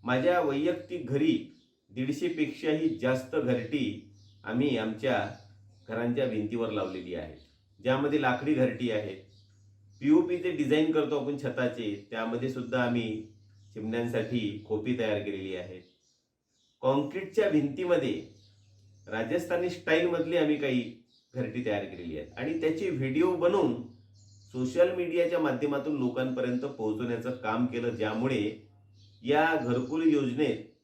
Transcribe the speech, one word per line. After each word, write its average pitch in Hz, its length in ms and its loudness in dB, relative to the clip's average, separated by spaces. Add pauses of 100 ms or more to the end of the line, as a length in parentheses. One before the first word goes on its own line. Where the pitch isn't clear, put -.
माझ्या 143 360 4
वैयक्तिक 143 640 -2
घरी 143 560 0 (280)
दीडशे 131 380 -2
पेक्षाही 156 600 -2
जास्त - 480 0
घरटी 123 760 -2 (300)
आम्ही 123 340 2
आमच्या 110 520 -2 (580)
घरांच्या 120 380 0
भिंतीवर 107 440 -2
लावलेली 92 440 -4
आहे, - 200 -8 (480)
ज्यामध्ये 139 400 2
लाकडी 135 320 2
घरटी 123 360 2
आहे. 101 240 -2 (840)
पीओपीचे 175 500 4
डिझाईन 151 420 2
करतो 151 260 2
आपण 139 260 -2
छताचे, 120 680 -4
त्यामध्ये 117 380 -2
सुद्धा 127 340 -2
आम्ही 113 400 0 (520)
चिमण्यांसाठी 113 920 -2
खोपी 110 300 -2
तयार 107 200 0
केलेली 95 380 -6
आहे. 90 380 -12 (880)
काँक्रीटच्या 180 680 2
भिंतीमध्ये 151 800 2 (760)
राजस्थानी 170 640 -2
स्टाईलमधली 170 680 0
आम्ही 151 200 4
काही 127 480 -2 (300)
घरटी 120 300 -4
तयार 104 200 0
केलेली 85 340 -10
आहेत 73 180 -10
आणि 160 240 -4
त्याची 160 300 0
व्हिडिओ 151 460 0
बनवून 170 600 0 (580)
सोशल 170 400 2
मीडियाच्या 170 440 2
माध्यमातून 143 600 0
लोकांपर्यंत 127 640 0
पोहोचवण्याचं 117 760 -4
काम 117 300 0
केलं, 120 240 -2
ज्यामुळे 110 800 -2 (540)
या 147 220 4 (100)
घरकुल 127 480 0 (100)
योजनेत 131 520 0 (200)